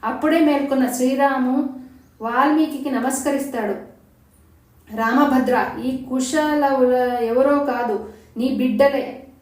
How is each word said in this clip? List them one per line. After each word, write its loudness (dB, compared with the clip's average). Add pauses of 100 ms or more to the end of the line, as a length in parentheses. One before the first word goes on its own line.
అప్పుడే 0
మేల్కొన్న 2
శ్రీరాము 2 (520)
వాల్మీకి 0
నమస్కరిస్తాడు. -2 (1200)
"రామభద్ర, 2 (160)
ఈ -6
కుశలవుల 0 (280)
ఎవరో 2
కాదు, -4 (280)
నీ -2
బిడ్డలే. 0 (180)